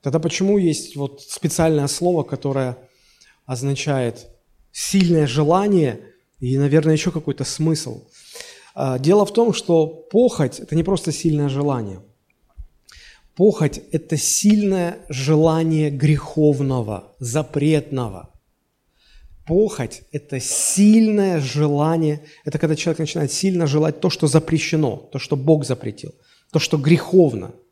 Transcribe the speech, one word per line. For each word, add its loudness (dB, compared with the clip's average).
Тогда -2
почему 0
есть -2
вот -10
специальное 0
слово, -2
которое -4
означает -4
сильное 2
желание 2
и, -2
наверное, 4
ещё 0
какой-то -6
смысл? -4
А, -4
дело 4
в -10
том, 2
что 2
похоть — 0
это -8
не 2
просто -2
сильное 0
желание. -4
Похоть — 2
это -4
сильное 0
желание 2
греховного, 0
запретного. -2
Похоть — -2
это -8
сильное 2
желание, 0
это -6
когда 0
человек -4
начинает -4
сильно 0
желать 0
то, 0
что -2
запрещено, 0
то, -8
что -4
Бог 2
запретил, -8
то, 2
что -2
греховно. 2